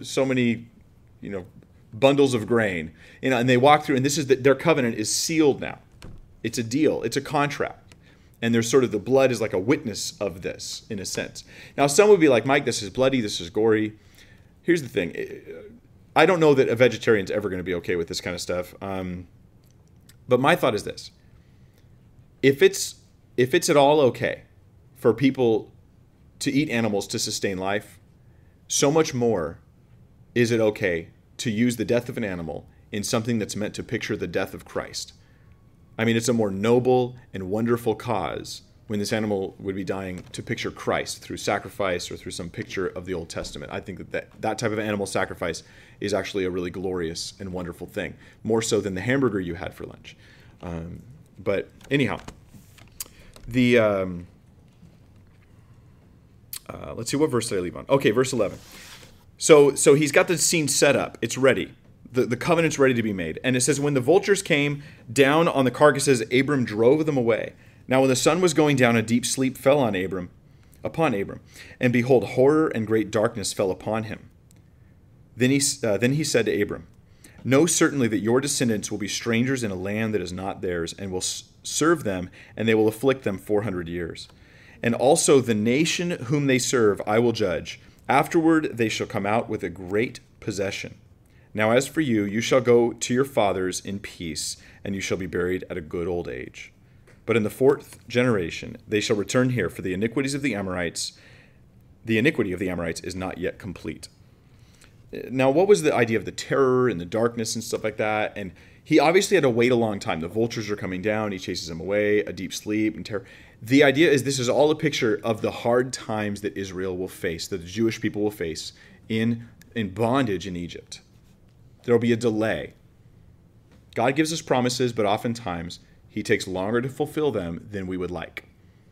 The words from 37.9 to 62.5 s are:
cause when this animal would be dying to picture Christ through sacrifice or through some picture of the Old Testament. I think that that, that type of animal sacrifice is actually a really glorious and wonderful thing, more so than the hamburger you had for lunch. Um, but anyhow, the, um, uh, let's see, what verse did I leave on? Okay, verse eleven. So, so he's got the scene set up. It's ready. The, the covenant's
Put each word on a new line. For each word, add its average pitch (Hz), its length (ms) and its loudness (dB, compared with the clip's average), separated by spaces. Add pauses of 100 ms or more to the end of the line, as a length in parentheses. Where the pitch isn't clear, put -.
cause 92 680 -6 (240)
when 104 120 -4
this 101 140 -4
animal 104 460 -2
would 98 160 -6
be 95 100 -6
dying 92 480 -8
to 107 100 -12
picture 110 280 -6
Christ - 500 -4
through - 160 -12
sacrifice 95 720 -4
or 92 60 -12
through 90 160 -14
some 87 160 -10
picture - 380 -8
of 90 180 -10
the 92 80 -8
Old 82 160 -8
Testament. - 420 -12
I 98 100 -10
think 90 180 -12
that 82 140 -16
that, - 280 -10
that 110 180 -4
type 110 140 -2
of 107 60 -4
animal 104 260 -2
sacrifice 92 580 -4 (380)
is 101 140 -4
actually 98 300 -2
a 90 60 -2
really 90 200 -6
glorious 90 680 -6
and 95 140 -12
wonderful 87 340 -10
thing, 80 280 -8 (280)
more 113 200 0
so 110 180 0
than 95 140 -4
the 92 80 -6
hamburger 120 380 0
you 85 160 -6
had 82 180 -10
for - 100 -16
lunch. - 320 -18 (460)
Um, 85 400 -10 (360)
but 98 300 -4 (220)
anyhow, 127 300 0 (1300)
the, 120 320 4
um, 95 480 0 (2500)
uh, 90 260 -12
let's - 140 -8
see, 139 80 -2
what 151 120 2
verse 117 200 0
did 101 80 -2
I - 20 -2
leave 87 160 -6
on? 65 140 -14
Okay, 135 220 4
verse 127 200 2
eleven. 104 260 -2 (760)
So, 143 380 8
so 151 200 6
he's 147 180 2
got 185 160 4
the 170 100 0
scene 156 300 0
set 139 280 4
up. - 240 -4
It's 120 160 -6
ready. 123 380 2 (360)
The, 120 140 2
the 117 120 -4
covenant's 165 420 0